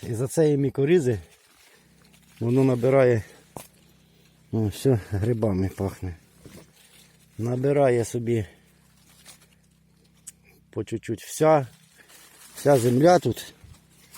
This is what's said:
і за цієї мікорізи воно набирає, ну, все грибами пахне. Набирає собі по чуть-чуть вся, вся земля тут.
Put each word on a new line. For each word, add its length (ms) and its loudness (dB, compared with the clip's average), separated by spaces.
і 120 -8
за 140 -4
цієї 280 2
мікорізи 640 0
воно 240 2
набирає, 580 2
ну, 140 0
все 340 0
грибами 580 -2
пахне. 480 -8
Набирає 680 0
собі 420 -4
по 140 -8
чуть-чуть 380 -8
вся, 440 2
вся 240 2
земля 400 4
тут. 360 -4